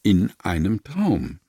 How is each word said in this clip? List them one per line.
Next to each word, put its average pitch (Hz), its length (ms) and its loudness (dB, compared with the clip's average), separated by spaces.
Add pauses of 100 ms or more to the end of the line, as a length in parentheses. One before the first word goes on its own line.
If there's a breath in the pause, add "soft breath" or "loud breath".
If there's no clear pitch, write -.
in 95 360 4
einem 92 440 -2
Traum." 135 640 -2